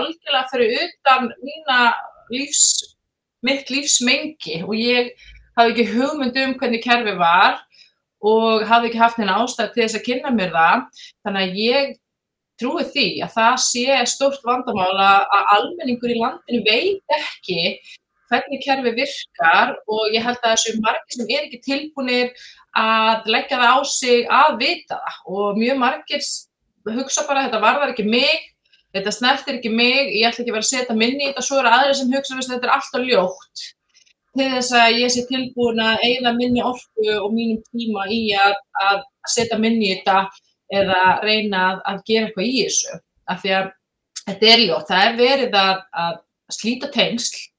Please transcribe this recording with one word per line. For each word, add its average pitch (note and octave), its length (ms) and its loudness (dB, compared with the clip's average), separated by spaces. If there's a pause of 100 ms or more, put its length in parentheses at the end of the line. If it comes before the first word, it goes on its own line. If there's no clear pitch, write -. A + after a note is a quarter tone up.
algjörlega C#4+ 500 -4
fyrir B3 320 0
utan B3+ 440 0 (180)
mína D4 320 -2 (540)
lífs-, - 640 0 (500)
mitt C#4 260 -2
lífsmengi C4+ 920 -2
og G#3 120 -4
ég A#3+ 360 0 (440)
hafði A#3 180 4
ekki A3+ 180 2
hugmynd C4+ 500 -2
um C4 160 -4
hvernig A3+ 240 -2
kerfið A3+ 360 0
var F#3 380 4 (640)
og A3 480 2
hafði A#3 240 2
ekki A3+ 100 0
haft A#3 180 2
neina G3+ 200 0
ástæðu A3+ 340 -4
til A3+ 120 0
þess G#3+ 140 -4
að - 100 -12
kynna C4 260 -2
mér F#3 200 0
það. F3+ 280 4 (420)
Þannig G3 200 -2
að F#3 180 -6
ég C4 320 0 (640)
trúi C#4+ 320 -2
því B3+ 160 0 (160)
að F3+ 140 -10
það A#3 260 4
sé B3 380 0 (100)
stórt C#4 320 -2
vandamál A#3 480 0
að, G3 320 6 (140)
að G3 180 4
almenningur A#3+ 560 -2
í A3+ 80 0
landinu A#3+ 480 -4
veit D4+ 480 0
ekki F3+ 460 -6 (680)
hvernig C4 360 -4
kerfið B3+ 340 -2
virkar A#3+ 720 0 (180)
og G#3+ 240 -2
ég A3+ 120 -2
held A#3+ 180 -4
að A3+ 80 2
það A3 140 2
séu A3 180 -4
margir A#3+ 320 -4
sem A#3 160 -6
eru D4 160 -2
ekki - 180 -18
tilbúnir B3+ 680 -4 (440)
að A3 540 0
leggja C4 260 -2
það A#3+ 160 4
á C4+ 60 6 (100)
sig A#3+ 400 2
að B3+ 300 4
vita D#4+ 400 -4
það - 340 -12
og G3+ 240 -2
mjög B3 240 0
margir C#4+ 400 -2
s-, - 220 -6 (420)
hugsa C4 400 -4
bara: C#4 220 0
„Þetta - 160 -2
varðar B3+ 320 2
ekki G3+ 100 -2
mig, C#4 380 0 (520)
þetta G3+ 180 -4
snertir C4+ 460 -2
ekki A3 140 -4
mig, B3 440 2
ég A3+ 100 2
ætla A#3 160 -4
ekki A#3+ 80 -2
að G#3+ 60 -2
vera A3 80 -4
að - 60 0
setja B3 260 -2
minni C4 280 0
í C#4 40 -2
þetta.“ C#4 160 -6
Svo C#4 160 0
eru A#3 120 4
aðrir C#4 240 4
sem B3+ 160 -2
hugsa: C#4 240 -2
„Veistu, B3+ 180 -4
þetta A#3+ 140 -4
er B3+ 60 4
allt C4+ 220 -4
of B3+ 120 -2
ljótt - 560 -2 (720)
til C4+ 160 2
þess B3 240 -2
að A#3 220 4
ég B3 140 2
sé B3 140 -2
tilbúin A#3+ 560 -2
að A3 220 0
eyða B3 320 0
minni B3 240 0
orku G#3+ 540 -2
og G#3 180 -2
mínum A3+ 280 -2 (120)
tíma A3+ 400 -4
í A3+ 80 0 (160)
að, G3+ 180 4 (300)
að G3 140 2 (280)
setja A3+ 300 -2
minni A3 300 2
í F#3+ 100 0
þetta F#3+ 220 2 (600)
eða F#3+ 200 2 (260)
reyna G#3 360 0 (100)
að, F#3 80 -6 (120)
að G3 180 -8
gera A3 200 0
eitthvað G3+ 200 -4
í C4 140 -2
þessu.“ - 360 -4 (300)
Af F3+ 140 -6
því F#3+ 160 0
að F#3+ 100 -4 (560)
þetta G#3+ 280 4
er A#3 120 6
ljótt, - 240 -2
það F#3+ 160 4
er A#3 160 0
verið B3 400 2
að, F#3+ 180 2 (240)
að E3+ 160 -6 (300)
slíta B3 440 -4
tengsl G#3 460 0 (200)